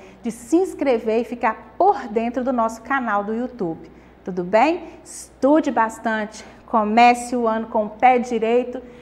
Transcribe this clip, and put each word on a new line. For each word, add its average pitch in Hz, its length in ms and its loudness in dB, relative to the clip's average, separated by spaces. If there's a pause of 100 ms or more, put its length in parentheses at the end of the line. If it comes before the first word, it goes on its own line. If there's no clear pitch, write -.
(220)
de 233 80 -6
se - 260 -2
inscrever 247 640 0
e - 20 -2
ficar 233 540 -6
por 359 300 0
dentro 233 360 -2
do 262 80 -2
nosso 233 300 -2
canal 226 420 -2
do 214 80 -6
YouTube. 220 580 -6 (320)
Tudo 180 220 -6
bem? 233 580 0
Estude 302 680 0
bastante, 220 760 -4 (220)
comece 240 680 4
o 240 140 0
ano 220 200 -2
com 214 180 -2
o 208 40 -10
pé 254 280 4
direito 240 640 0 (200)